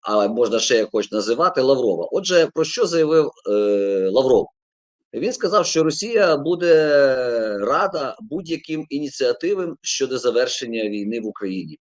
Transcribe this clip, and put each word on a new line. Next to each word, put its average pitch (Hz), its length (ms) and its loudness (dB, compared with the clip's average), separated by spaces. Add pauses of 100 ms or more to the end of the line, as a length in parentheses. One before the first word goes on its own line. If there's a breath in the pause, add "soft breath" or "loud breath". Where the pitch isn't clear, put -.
а 104 280 0
можна 113 320 0
ще - 160 0
якось 107 360 -2
називати, 117 480 0
Лаврова. 123 520 2
Отже, 175 420 2
про 160 100 0
що 220 220 -2
заявив, 160 440 2 (200)
е, 101 600 2
Лавров? 127 340 4 (680)
Він 220 180 -4
сказав, 208 340 0
що 160 180 2
Росія 190 520 0
буде 139 1200 2
рада 143 640 -2
будь-яким 165 680 -8
ініціативам 151 920 -2
щодо 131 360 -4
завершення 117 720 -2
війни 104 320 -6
в 110 60 -8
Україні 92 580 -8